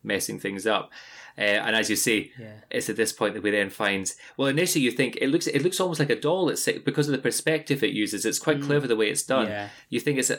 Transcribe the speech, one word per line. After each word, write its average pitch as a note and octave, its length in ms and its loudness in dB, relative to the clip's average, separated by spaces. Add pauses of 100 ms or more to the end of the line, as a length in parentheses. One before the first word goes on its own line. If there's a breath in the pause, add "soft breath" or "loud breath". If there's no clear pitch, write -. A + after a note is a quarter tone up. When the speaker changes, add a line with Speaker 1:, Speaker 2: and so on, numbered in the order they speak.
Speaker 1:
messing G2+ 380 -4
things G2 260 -4
up. G#2+ 240 0 (480 loud breath)
Uh, G2+ 40 -4
and G#2 340 2
as G#2+ 140 2
you G#2 60 0
say, - 420 0
Speaker 2:
Yeah. A2 220 -16 (100)
Speaker 1:
it's A#2+ 180 -2
at G#2 80 -2
this A2 160 2
point G#2 220 0
that G2 80 -8
we G#2 80 0
then G2+ 180 2
find, G2 420 0 (280 loud breath)
well, C3+ 100 2
initially D#3+ 340 2
you A#2+ 80 4
think B2 300 0
it C3+ 80 0
looks, D#3+ 180 2
it C3+ 160 0
looks F3+ 180 2
almost E3+ 200 0
like C#3 100 2
a A2+ 80 0
doll. E3+ 300 0
It's - 180 -2
because D3 420 0
of C#3+ 40 0
the C3 60 2
perspective C3+ 640 0
it G2+ 100 2
uses. G2+ 320 -2
It's A2 140 0
quite D3 220 0
Speaker 3:
Mm. C#3+ 60 -4
Speaker 1:
clever C#3+ 200 2
the A#2 100 2
way G#2+ 140 2
it's - 120 -2
done. C3 260 2
Speaker 2:
Yeah. G#2 200 -6 (220 loud breath)
Speaker 1:
You B2 100 -2
think C#3+ 180 0
it's B2 200 2